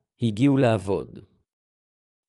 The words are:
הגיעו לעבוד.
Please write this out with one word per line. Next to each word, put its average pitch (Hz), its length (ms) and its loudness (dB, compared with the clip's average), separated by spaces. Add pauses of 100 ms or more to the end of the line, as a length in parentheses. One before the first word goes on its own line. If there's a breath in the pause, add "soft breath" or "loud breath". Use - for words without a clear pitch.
(220)
הגיעו 123 340 2
לעבוד. 101 600 0 (1120)